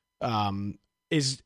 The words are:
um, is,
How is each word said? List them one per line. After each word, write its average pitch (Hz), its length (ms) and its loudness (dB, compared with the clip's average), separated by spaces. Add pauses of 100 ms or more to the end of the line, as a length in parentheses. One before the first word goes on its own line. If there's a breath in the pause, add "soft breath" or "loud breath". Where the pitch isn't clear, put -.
(200)
um, 117 580 0 (300)
is, 135 380 0